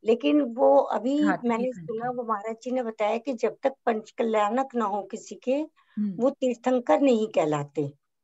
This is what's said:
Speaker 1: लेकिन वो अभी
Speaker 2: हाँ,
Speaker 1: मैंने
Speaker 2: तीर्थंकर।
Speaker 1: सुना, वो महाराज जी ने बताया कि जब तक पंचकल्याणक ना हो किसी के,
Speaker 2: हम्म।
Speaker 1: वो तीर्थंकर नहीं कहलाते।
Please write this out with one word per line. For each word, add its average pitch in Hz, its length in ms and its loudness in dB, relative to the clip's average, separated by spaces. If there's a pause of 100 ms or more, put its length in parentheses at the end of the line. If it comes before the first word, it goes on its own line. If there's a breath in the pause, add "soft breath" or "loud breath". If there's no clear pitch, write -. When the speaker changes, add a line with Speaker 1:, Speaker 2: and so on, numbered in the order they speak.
Speaker 1:
लेकिन 262 360 2
वो 269 360 4
अभी 269 460 2
Speaker 2:
हाँ, 302 220 2
Speaker 1:
मैंने 233 200 0
Speaker 2:
तीर्थंकर। 226 220 -6
Speaker 1:
सुना, 233 240 -6
वो 247 140 -8
महाराज 220 380 -4
जी 254 80 -8
ने 254 120 -2
बताया 220 360 -2
कि 262 140 -6
जब 226 300 -2
तक 269 100 0 (140)
पंचकल्याणक 226 880 0
ना 233 100 0
हो 202 180 -4
किसी 196 320 -14
के, 247 200 -2 (420 soft breath)
Speaker 2:
हम्म। 208 140 -2
Speaker 1:
वो 226 200 0
तीर्थंकर 254 720 0
नहीं 226 280 2
कहलाते। 151 640 -2 (320)